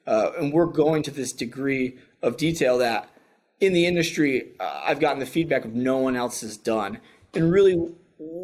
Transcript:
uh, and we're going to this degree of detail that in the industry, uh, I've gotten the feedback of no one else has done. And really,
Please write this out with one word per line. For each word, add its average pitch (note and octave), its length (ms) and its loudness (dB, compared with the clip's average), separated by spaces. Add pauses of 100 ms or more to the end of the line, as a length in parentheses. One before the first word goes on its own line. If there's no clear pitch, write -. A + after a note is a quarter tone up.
uh, - 320 2
and C#3+ 140 -2
we're E3+ 140 4
going D#3 380 2
to D3 60 -8
this C3 220 -6
degree C3 640 -4 (260)
of B2 140 0
detail D#3 420 2
that A#2 300 -2 (520)
in F#3+ 140 2
the E3+ 120 4
industry, D#3+ 720 0
uh, C#2+ 260 -8
I've C#3+ 140 0
gotten C#3 220 0
the B2+ 60 -4
feedback D3 380 -2
of A2 80 -10
no C3 260 0
one C3 180 0
else B2 240 -4
has G#2+ 160 -12
done. G#2+ 420 -2 (340)
And E3 200 2
really, F#3+ 240 6 (680)